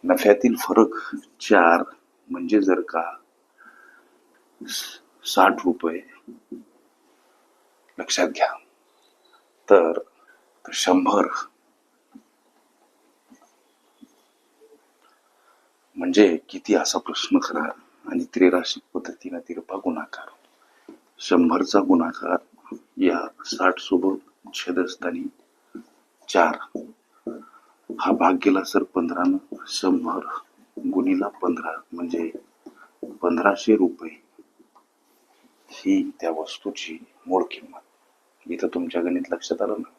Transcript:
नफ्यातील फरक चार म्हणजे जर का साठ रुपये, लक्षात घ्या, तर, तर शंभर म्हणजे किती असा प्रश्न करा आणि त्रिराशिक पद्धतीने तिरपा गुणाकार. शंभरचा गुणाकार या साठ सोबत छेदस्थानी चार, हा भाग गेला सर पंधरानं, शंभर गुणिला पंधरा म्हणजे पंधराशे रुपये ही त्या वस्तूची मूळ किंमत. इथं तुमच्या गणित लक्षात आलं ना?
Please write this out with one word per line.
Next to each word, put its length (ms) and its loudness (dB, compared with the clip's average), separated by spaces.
नफ्यातील 520 6
फरक 320 4
चार 420 6
म्हणजे 300 2
जर 280 2
का 140 -4
साठ 400 4
रुपये, 360 -2
लक्षात 300 -2
घ्या, 240 -2
तर, 300 6
तर 760 -20
शंभर 540 2
म्हणजे 400 4
किती 260 -2
असा 240 0
प्रश्न 400 -2
करा 240 -4
आणि 200 -6
त्रिराशिक 480 2
पद्धतीने 440 -10
तिरपा 360 -12
गुणाकार. 440 -8
शंभरचा 600 2
गुणाकार 840 -2
या 180 2
साठ 360 -2
सोबत 760 -4
छेदस्थानी 680 -6
चार, 300 2
हा 220 -2
भाग 320 4
गेला 200 4
सर 180 0
पंधरानं, 440 0
शंभर 580 -2
गुणिला 520 -2
पंधरा 300 -4
म्हणजे 380 -6
पंधराशे 540 2
रुपये 340 0
ही 320 0
त्या 100 -4
वस्तूची 640 -10
मूळ 240 2
किंमत. 300 -18
इथं 280 -6
तुमच्या 280 -4
गणित 300 -4
लक्षात 300 -6
आलं 180 -4
ना? 180 -12